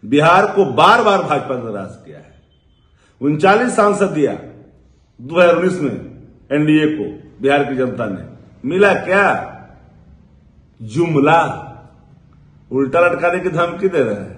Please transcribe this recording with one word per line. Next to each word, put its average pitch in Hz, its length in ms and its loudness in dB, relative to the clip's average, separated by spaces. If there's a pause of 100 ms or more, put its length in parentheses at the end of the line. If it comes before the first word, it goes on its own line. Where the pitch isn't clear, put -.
बिहार 156 420 4
को 196 280 2
बार 196 300 4
बार 196 200 2
भाजपा 135 320 -4
ने 120 80 -8
निराश 98 420 -10
किया 73 120 -20
है। - 240 -20 (800)
उनचालीस 190 540 2
सांसद 202 360 2
दिया 143 220 0 (880)
दो 143 200 -4
हज़ार 175 160 6
उन्नीस 180 240 -2
में 135 140 -4 (580)
एनडीए 151 380 2
को 143 160 -4 (360)
बिहार 143 220 2
की 131 120 -6
जनता 123 300 -4
ने, 92 180 -8 (420)
मिला 185 280 2
क्या? 190 320 0 (1500)
जुमला। 147 600 0 (1300)
उल्टा 135 280 0
लटकाने 170 400 0
की 180 100 -4
धमकी 170 380 -2
दे 170 160 0
रहे 107 120 -2
हैं 95 220 -14